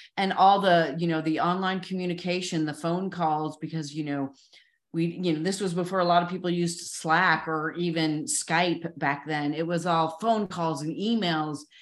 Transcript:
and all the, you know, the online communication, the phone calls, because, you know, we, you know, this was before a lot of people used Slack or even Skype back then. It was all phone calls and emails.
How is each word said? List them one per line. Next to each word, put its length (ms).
and 160
all 280
the, 380
you 80
know, 140
the 200
online 400
communication, 840
the 100
phone 360
calls, 480
because, 360
you 100
know, 280
we, 120
you 280
know, 80
this 180
was 140
before 240
a 60
lot 180
of 80
people 180
used 440
Slack 560
or 240
even 520
Skype 720
back 300
then. 260
It 140
was 200
all 340
phone 260
calls 360
and 140
emails. 600